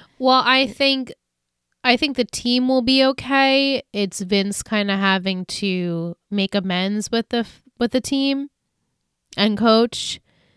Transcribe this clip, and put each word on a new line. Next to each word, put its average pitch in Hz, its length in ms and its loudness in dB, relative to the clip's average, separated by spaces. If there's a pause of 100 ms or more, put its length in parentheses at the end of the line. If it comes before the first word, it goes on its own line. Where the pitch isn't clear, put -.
(200)
Well, 254 260 4
I 262 220 2
think, 269 440 -2 (720)
I 247 140 2
think 277 200 -2
the 240 80 2
team 247 420 0
will 262 160 2
be 262 220 4
okay. 269 760 0 (120)
It's 202 280 -4
Vince 196 400 -2
kinda 202 360 -2
having 190 480 0
to 175 720 -4 (140)
make 196 240 -2
amends 190 580 -2
with 226 180 -2
the 240 80 -2
f-, - 240 -6 (180)
with 240 120 0
the 254 100 0
team 277 480 -2 (840)
and 208 220 0
Coach. 226 600 2 (380)